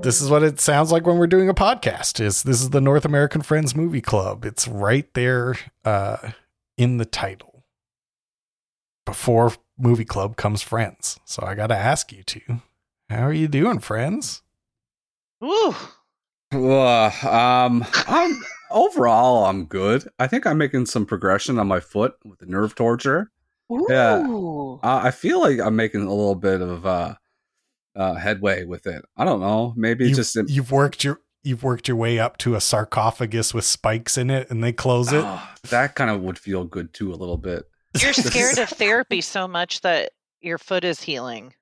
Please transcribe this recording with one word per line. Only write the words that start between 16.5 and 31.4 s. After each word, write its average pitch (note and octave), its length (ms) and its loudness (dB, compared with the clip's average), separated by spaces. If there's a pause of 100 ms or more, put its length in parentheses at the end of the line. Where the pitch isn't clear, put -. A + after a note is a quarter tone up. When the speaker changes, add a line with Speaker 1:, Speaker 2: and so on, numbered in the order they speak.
Speaker 3:
Uh, B2+ 560 4 (180)
um, B2 560 4 (240)
I'm, E4 320 2 (300)
overall, B2+ 800 4
I'm F#2+ 180 -2
good. G2+ 420 0 (120)
I C3 80 0
think B3 180 0
I'm D#3 140 2
making C#3 260 0
some A2 220 -2
progression G2+ 500 0
on G#2 100 0
my F#2 120 2
foot G#2+ 440 -2
with G2+ 140 -20
the F#2 80 -20
nerve G2 300 -2
torture. C3+ 560 0 (580)
Yeah. D#4 380 4
Speaker 2:
Ooh. D#3 560 -8
Speaker 3:
Uh, B2+ 220 0
I B2+ 40 4
feel D#4+ 320 -2
like C#3+ 180 2
I'm A2 160 0
making G#2+ 280 0
a F#2+ 100 -4
little G2+ 220 2
bit F#2+ 260 0
of, F2+ 240 -6
uh, F2 300 -2 (800)
uh, F#2 200 -2
headway F#2+ 480 -2
with F2 240 -12
it. E2+ 180 -12 (100)
I - 80 -2
don't D3 160 0
know. A2 380 0
Maybe A#2 300 0
Speaker 1:
You've, C3+ 80 4
Speaker 3:
just B2 200 -2
in A2 120 0
Speaker 1:
you've C3+ 240 -2
worked C#3 320 2
your, C#3+ 180 -4 (220)